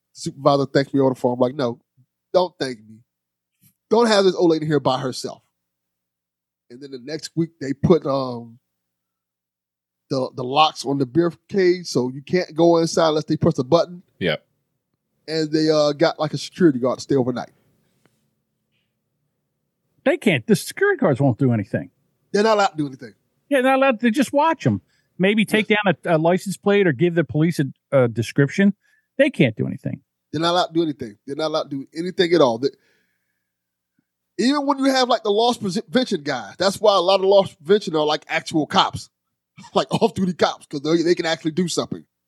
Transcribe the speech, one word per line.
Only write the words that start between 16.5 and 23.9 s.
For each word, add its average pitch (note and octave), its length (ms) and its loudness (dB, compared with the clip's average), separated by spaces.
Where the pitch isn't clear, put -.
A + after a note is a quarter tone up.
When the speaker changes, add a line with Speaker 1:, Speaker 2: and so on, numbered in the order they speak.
Speaker 1:
guard B2 180 -2
to - 40 -16
stay - 120 -2
overnight. B2 360 -2
Speaker 3:
They D4+ 120 2
can't. E3 300 -2
The G#3 100 4
security G4 420 -4
guards D3+ 220 0
won't C3+ 180 0
do C3 140 2
anything. G2+ 380 -6
Speaker 1:
They're G3+ 100 2
not A3 120 4
allowed G3+ 140 2
to - 80 -6
do D3+ 100 -4
anything. B2+ 280 -16
Speaker 3:
Yeah, C4+ 140 2
they're C4 100 2
not C4 60 2
allowed C4 220 2